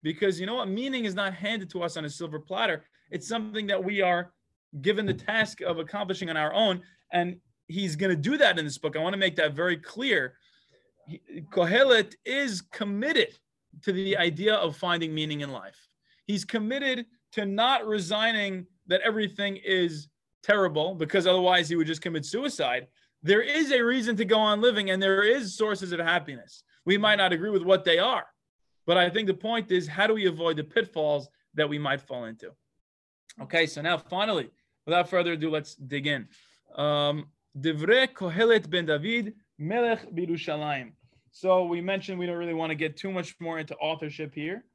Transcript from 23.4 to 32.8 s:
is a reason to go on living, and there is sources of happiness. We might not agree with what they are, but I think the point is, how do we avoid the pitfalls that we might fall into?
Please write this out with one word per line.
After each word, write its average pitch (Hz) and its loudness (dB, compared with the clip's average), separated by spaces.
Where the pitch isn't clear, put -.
is 285 0
a 247 4
reason 233 2
to 214 0
go 214 4
on 214 4
living, 208 2
and 190 0
there 196 4
is 226 2
sources 196 -2
of 170 -4
happiness. 165 -2
We 190 4
might 208 4
not 185 4
agree 175 0
with 196 2
what 185 6
they 165 6
are, 226 2
but 170 4
I 180 6
think 208 0
the 190 2
point 220 -2
is, 175 0
how 185 2
do 220 4
we 208 0
avoid 165 0
the 151 -4
pitfalls 151 0
that 151 2
we 147 -4
might 139 -2
fall 123 -10
into? 113 -14